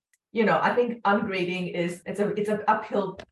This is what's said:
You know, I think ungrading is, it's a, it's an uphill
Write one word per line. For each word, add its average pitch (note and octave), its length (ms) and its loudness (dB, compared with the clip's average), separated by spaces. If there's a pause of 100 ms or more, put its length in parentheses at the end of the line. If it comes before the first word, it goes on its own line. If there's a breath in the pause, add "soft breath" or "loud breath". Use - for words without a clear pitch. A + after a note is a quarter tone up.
(320)
You A3 120 2
know, E3+ 160 4
I - 140 2
think A#3+ 300 0
ungrading F3+ 680 0
is, F3 320 -4
it's G3 140 -6
a, G3+ 100 2
it's G#3 180 -2
an G#3 200 0
uphill G#3 500 -2 (140)